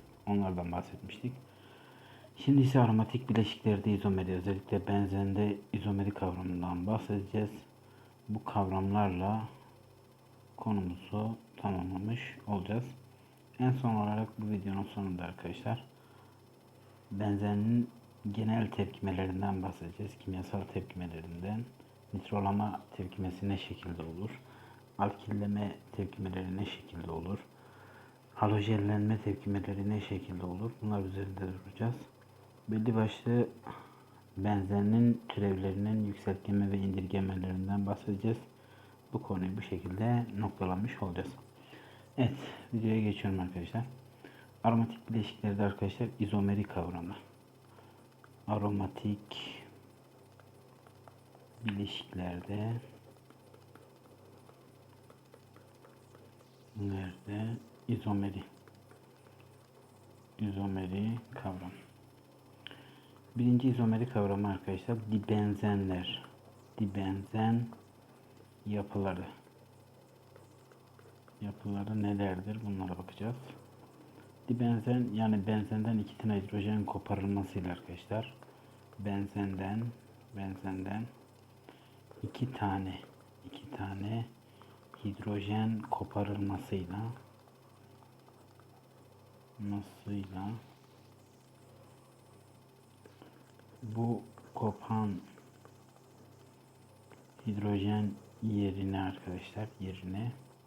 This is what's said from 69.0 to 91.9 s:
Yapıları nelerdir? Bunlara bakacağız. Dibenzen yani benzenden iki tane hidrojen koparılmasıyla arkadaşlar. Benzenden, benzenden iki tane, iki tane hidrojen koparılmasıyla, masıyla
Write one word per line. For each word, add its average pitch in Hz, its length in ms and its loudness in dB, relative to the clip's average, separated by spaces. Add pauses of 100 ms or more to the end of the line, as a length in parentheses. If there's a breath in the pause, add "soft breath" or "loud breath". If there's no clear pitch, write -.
Yapıları 101 640 -2
nelerdir? 101 600 0
Bunlara 92 320 -4
bakacağız. 101 380 -6 (1120 loud breath)
Dibenzen 120 640 4
yani 107 340 2
benzenden 107 500 2
iki 98 200 -2
tane 107 180 2
hidrojen 101 500 0
koparılmasıyla 98 840 -2
arkadaşlar. 92 640 -6 (640 loud breath)
Benzenden, 98 840 -2 (540)
benzenden 95 680 -4 (1200 loud breath)
iki - 280 -4
tane, 95 480 -2 (460)
iki - 260 -16
tane 101 540 -4 (800 loud breath)
hidrojen 104 800 0
koparılmasıyla, 101 1160 -2 (2500)
masıyla 101 880 -6 (3250 loud breath)